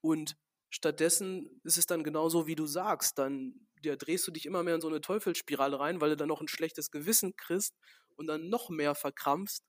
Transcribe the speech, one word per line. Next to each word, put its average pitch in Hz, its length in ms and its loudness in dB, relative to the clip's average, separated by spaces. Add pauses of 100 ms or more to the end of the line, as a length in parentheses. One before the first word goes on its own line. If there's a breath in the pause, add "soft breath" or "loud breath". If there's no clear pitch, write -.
Und 156 360 0 (320)
stattdessen 170 920 0
ist - 140 2
es 170 80 6
dann 165 180 0
genauso, 160 440 2
wie 160 80 -2
du 156 100 -2
sagst, 180 520 0
dann, 135 500 -2 (160)
ja, 147 120 0
drehst 170 320 -2
du 180 40 -6
dich 160 140 -10
immer 180 180 0
mehr 170 120 2
in 165 60 0
so 160 60 -4
eine 156 140 0
Teufelsspirale 143 800 0
rein, 160 220 0
weil 151 100 4
du 147 60 2
dann 147 100 0
noch 151 140 -2
ein 156 60 -8
schlechtes - 440 -4
Gewissen 185 440 2
kriegst - 400 -2 (400 soft breath)
und 156 120 -8
dann 160 220 -4
noch 226 200 -2
mehr 147 260 2
verkrampfst 147 720 -2